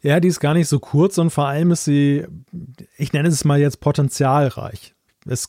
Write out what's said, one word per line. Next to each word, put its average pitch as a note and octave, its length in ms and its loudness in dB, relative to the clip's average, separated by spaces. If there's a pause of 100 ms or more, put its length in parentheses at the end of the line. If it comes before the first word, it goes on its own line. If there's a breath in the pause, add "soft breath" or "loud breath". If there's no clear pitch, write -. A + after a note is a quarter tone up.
Ja, D3+ 200 2
die F3 80 4
ist F3 100 0
gar D3 160 0
nicht E3 140 2
so C#3 100 0
kurz F3+ 400 0
und E3 120 2
vor C#3+ 160 -2
allem D#3 260 0
ist E3 120 -2
sie, C#3+ 400 2 (720)
ich - 160 -6
nenne D3+ 160 0
es D#3+ 160 0
mal C#3+ 140 4
jetzt C#3+ 220 0
potenzialreich. C#3 1120 -2 (320)
Es, - 220 -6